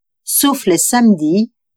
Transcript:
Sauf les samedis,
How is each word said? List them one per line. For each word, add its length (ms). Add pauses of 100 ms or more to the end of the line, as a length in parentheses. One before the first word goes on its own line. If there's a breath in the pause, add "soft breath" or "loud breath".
(240)
Sauf 420
les 120
samedis, 720 (240)